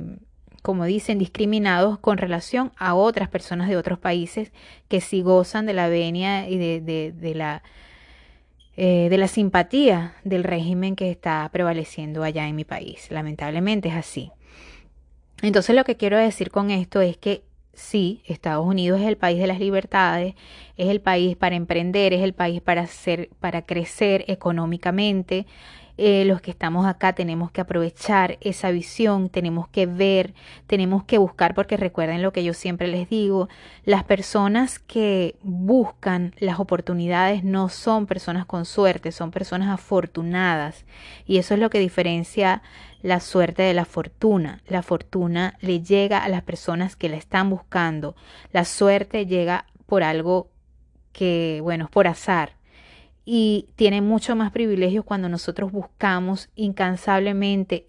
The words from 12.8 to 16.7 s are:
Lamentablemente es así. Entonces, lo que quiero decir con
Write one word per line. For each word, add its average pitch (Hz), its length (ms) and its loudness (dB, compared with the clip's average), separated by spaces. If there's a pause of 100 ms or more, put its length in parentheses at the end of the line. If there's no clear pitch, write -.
Lamentablemente 160 800 -2
es 165 60 -2
así. - 360 -10 (1120)
Entonces, 208 320 4
lo 262 80 6
que 240 140 -2
quiero 208 200 0
decir 220 320 0
con 202 220 -2